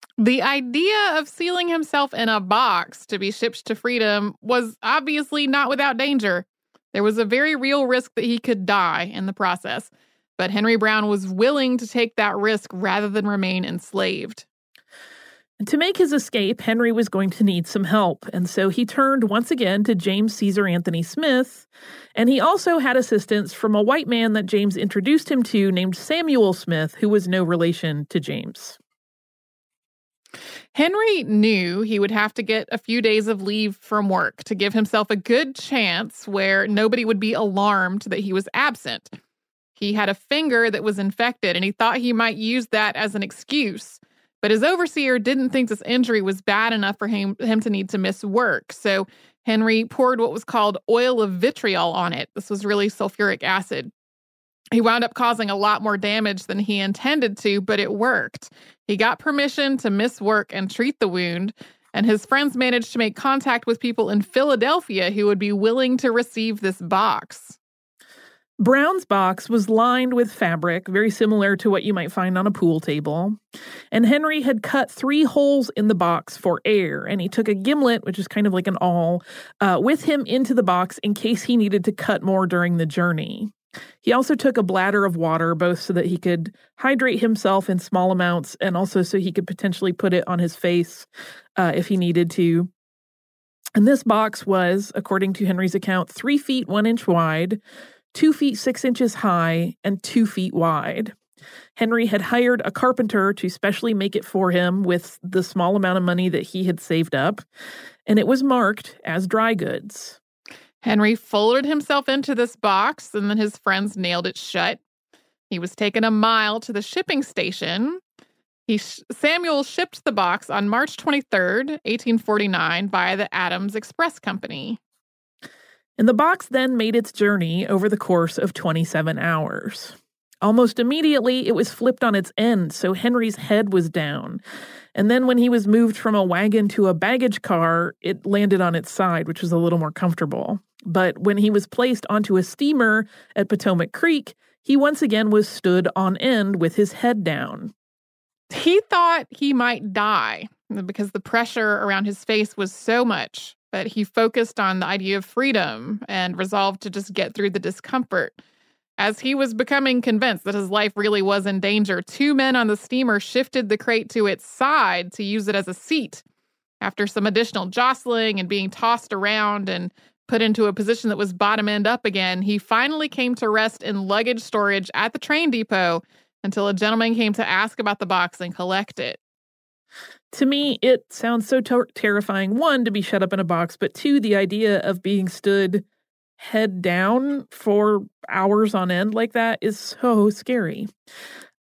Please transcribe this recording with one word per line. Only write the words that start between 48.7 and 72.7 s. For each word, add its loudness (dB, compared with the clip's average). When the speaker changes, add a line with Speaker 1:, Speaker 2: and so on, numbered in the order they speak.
Speaker 1:
So -2
Henry 2
poured 0
what 0
was -8
called 0
oil 2
of 0
vitriol 0
on -2
it. -8
This -12
was -6
really 0
sulfuric -4
acid. -4
He 4
wound 2
up -4
causing 0
a -2
lot 0
more 0
damage -2
than -4
he -2
intended 0
to, 0
but 0
it -4
worked. -2
He 0
got 2
permission 0
to -2
miss 0
work 0
and -6
treat -2
the 2
wound, -4
and 0
his 2
friends 0
managed 0
to -4
make 0
contact 0
with 0
people -2
in 2
Philadelphia 0
who 0
would 2
be -2
willing 2
to 0
receive -2
this -4
box. -2
Speaker 2:
Brown's 2
box 0
was 0
lined 2
with 0
fabric, -2
very 2
similar 2
to 0
what 2
you -2
might -4
find -2
on 0
a 2
pool 2